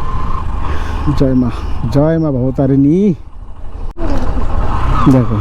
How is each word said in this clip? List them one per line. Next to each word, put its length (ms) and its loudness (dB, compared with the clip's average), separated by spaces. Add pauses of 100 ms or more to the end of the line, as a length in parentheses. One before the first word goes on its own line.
(1200)
জয় 140 2
মা, 180 0 (400)
জয় 260 2
মা 140 0
ভবতারিণী। 840 2 (2000)
দেখো 300 2